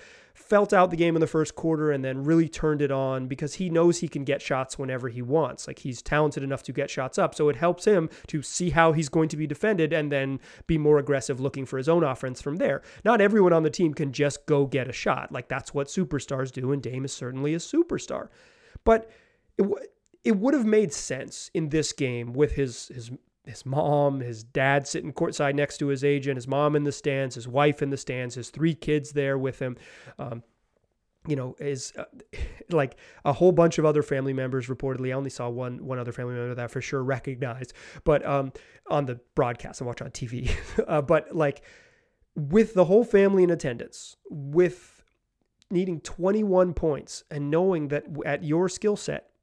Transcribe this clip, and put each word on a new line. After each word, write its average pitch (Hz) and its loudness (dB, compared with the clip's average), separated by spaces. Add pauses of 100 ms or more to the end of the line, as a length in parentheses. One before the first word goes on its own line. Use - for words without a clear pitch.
(340)
felt 202 2
out 185 6
the 170 -4
game 165 4
in 160 2
the 156 4
first 156 0
quarter 156 0
and 135 -2
then 131 -4
really 165 4
turned 151 0
it 139 2
on 131 -2
because 139 -6
he 185 -4
knows 165 6
he 160 -2
can 143 -6
get 135 -2
shots 135 -4
whenever 131 -4
he 120 -8
wants. 135 0
Like, 139 -12
he's 127 -8
talented 151 2
enough 135 -6
to 143 -10
get 139 -2
shots 131 -6
up, 180 2
so 151 2
it 143 2
helps 170 0
him 175 4 (160)
to 147 -4
see - -4
how 165 6
he's 151 0
going 160 2
to 160 -6
be 156 -2
defended 160 0
and 147 -2
then 135 -2 (260)
be 165 2
more 151 6
aggressive 135 0
looking 135 -4
for 131 -6
his 131 0
own 170 6
offense 127 -4
from 147 -4
there. 208 0 (200)
Not 214 4
everyone 202 6
on 165 6
the 156 2
team 156 0
can 139 -4
just 143 0
go 143 4
get 127 -2
a 127 -10
shot. - -2
Like, 127 -10
that's - -8
what 143 -2
superstars 135 -4
do, 127 -4
and 139 -2
Dame 127 -6
is - -10
certainly 135 -4
a 170 -4
superstar. - -2 (560)
But 226 4 (460)
it - 2
w-, 202 -2 (360)
it 226 2
would 240 2
have 254 2
made 214 2
sense - -10
in 160 -2
this 151 0
game 120 -4
with 147 2
his, 135 -4
his, 120 -14 (360)
his - -16
mom, 143 2
his 117 -8
dad 135 0
sitting - -6
courtside 147 -2
next 143 -2
to 147 -2
his 135 -2
agent, 139 0
his 123 -10
mom 147 2
in 147 2
the 143 0
stands, 135 -4
his 120 -12
wife 143 2
in 139 -2
the 139 -4
stands, 127 -8
his 120 -12
three 160 0
kids 147 -2
there 139 0
with 131 -4
him, 127 -4 (420)
um, 123 -10 (840)
you 147 -2
know, 127 -8
is, 143 -6
uh, - -10 (320)
<laughs> - -10
like, 143 0 (280)
a 160 2
whole 180 6
bunch 165 4
of 156 2
other 151 4
family 135 -2
members 131 -4
reportedly. 127 -4
I - -4
only 135 -4
saw 123 -8
one, 123 -8
one 127 -6
other 120 -6
family 123 -8
member 120 -6
that 120 -6
I - -6
for 131 -8
sure 131 -4
recognized, 127 -6 (300)
but, 147 2
um, 135 -2 (360)
on 143 0
the 120 -8 (160)
broadcast, 120 -2
I 135 -8
watch 120 -8
on 127 -10
T - -10
V. 123 -4 (160)
<laughs> - 0
Uh, 156 2
but, 156 0
like, 151 0 (720)
with 175 2
the 180 6
whole 208 6
family 196 6
in 175 4
attendance, - -6 (120)
with 170 -2 (640)
needing 180 -2
twenty-one 185 2
points - -4
and 143 -6
knowing 165 2
that 147 -4
w-, 143 -8
at 147 -4
your 165 0
skill 208 -2
set, - -8 (120)